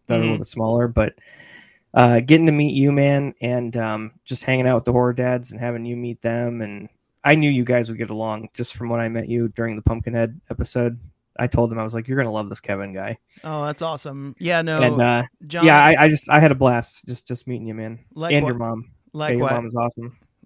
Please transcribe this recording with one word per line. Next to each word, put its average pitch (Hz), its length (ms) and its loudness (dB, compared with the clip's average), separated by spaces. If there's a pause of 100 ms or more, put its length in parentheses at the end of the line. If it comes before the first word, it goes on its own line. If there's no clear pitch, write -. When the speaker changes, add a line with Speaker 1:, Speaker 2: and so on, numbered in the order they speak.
Speaker 1:
that 117 80 -2
are - 20 2
a - 20 2
Speaker 2:
Mm-hmm. 113 40 2
Speaker 1:
little 113 160 0
bit 101 80 -8
smaller, 117 420 0
but, 113 260 0 (800)
uh, 120 260 6
getting 156 260 6
to 156 60 6
meet 147 220 2
you, 139 180 4
man, 139 480 2
and, 120 380 -4
um, 110 340 -4 (120)
just - 200 -8
hanging 127 240 2
out 127 80 4
with 120 80 -2
the - 80 0
horror 123 220 2
dads 123 360 -2
and 110 100 -14
having 120 260 -6
you 120 100 -8
meet 120 260 -8
them, 117 380 -4
and 104 280 -10 (360)
I 143 120 4
knew 151 140 2
you 127 140 0
guys 120 240 -2
would 113 100 -10
get 117 120 -8
along 110 440 -8
just - 200 -10
from 120 140 -10
when 117 120 -4
I 113 100 -4
met 113 180 -8
you 117 200 -2
during 113 280 -6
the 107 60 -12
Pumpkinhead 117 580 -2 (100)
episode. 120 480 -4 (400)
I 123 100 -2
told 117 220 2
them, 113 80 -6
I 113 40 -4
was 110 120 -6
like, 113 140 -6
"You're 131 80 -4
gonna 120 160 -2
love 107 160 -4
this 101 120 -12
Kevin 98 340 -6
guy." 101 240 -8 (260)
Speaker 2:
Oh, 156 220 -6
that's 151 160 -8
awesome. 139 560 -10
Yeah, 170 240 0
no, 160 200 0
Speaker 1:
And, 120 200 4
uh, 120 200 2 (240)
Speaker 2:
John 165 200 0
Speaker 1:
yeah, 147 180 10
I, 151 200 8
I 156 40 8
just, 151 220 0
I 151 100 8
had 156 100 8
a 135 40 4
blast 123 520 0
just, 123 220 -14
just - 180 -10
meeting 120 200 -10
you, 110 80 -10
man. 110 240 -12 (180)
And 160 140 -6
your 147 100 4
Speaker 2:
Likewise. 131 180 -2
Speaker 1:
mom. 113 260 -6 (280)
Yeah, 151 160 -6
your 120 120 0
Speaker 2:
Likewise. 135 120 0
Speaker 1:
mom 120 140 -2
is 117 100 -8
awesome. 120 420 -6 (280)